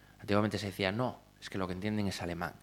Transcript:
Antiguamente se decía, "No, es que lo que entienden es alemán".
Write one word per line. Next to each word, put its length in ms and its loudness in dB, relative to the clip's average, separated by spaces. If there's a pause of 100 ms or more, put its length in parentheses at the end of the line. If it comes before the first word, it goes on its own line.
(200)
Antiguamente 400 4
se 80 -4
decía, 240 0
"No, 280 -2 (220)
es 80 -14
que 80 -6
lo 80 0
que 80 -4
entienden 340 0
es 140 -2
alemán". 420 -4